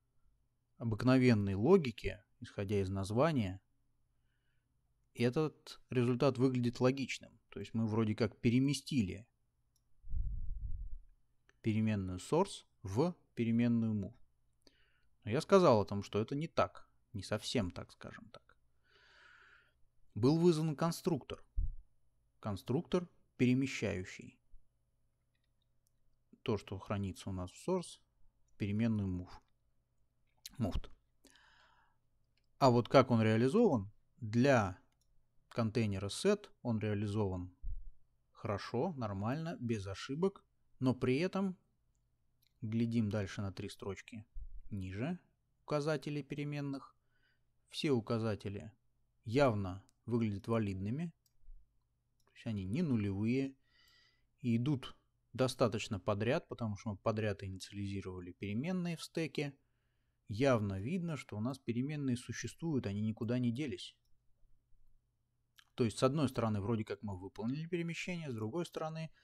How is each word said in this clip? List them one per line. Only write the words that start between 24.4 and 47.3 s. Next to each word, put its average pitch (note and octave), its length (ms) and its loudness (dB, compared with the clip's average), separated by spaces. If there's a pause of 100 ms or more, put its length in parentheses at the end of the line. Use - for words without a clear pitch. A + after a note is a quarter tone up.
то, G#2+ 160 0
что G2 200 -10
хранится G2+ 520 -6
у - 20 -6
нас F#2 180 -8
в - 180 -14
source, F3 320 -4 (480)
в - 80 -20
переменную G#2 520 0
move. F2+ 220 -6 (1300)
Moved. - 320 -2 (1700)
А C3+ 120 8
вот A#2+ 180 4
как C3 220 8
он A2+ 120 6
реализован? A#2+ 680 4 (260)
Для A#2 600 4 (720)
контейнера G#2 600 -2
set G3+ 420 0 (120)
он A2+ 180 -2
реализован G2+ 760 -2 (760)
хорошо, A#2+ 640 -4
нормально, B2 640 -4
без A2+ 260 -2
ошибок, D3 580 -4 (360)
но B2+ 140 2
при B2+ 240 0
этом, F#3 380 0 (1080)
глядим A2+ 480 0
дальше G#2 320 -4
на G2 100 -4
три G2+ 160 -10
строчки - 580 -10 (440)
ниже G2+ 480 -6 (440)
указателей D3 600 -2
переменных, C#3+ 720 -6 (720)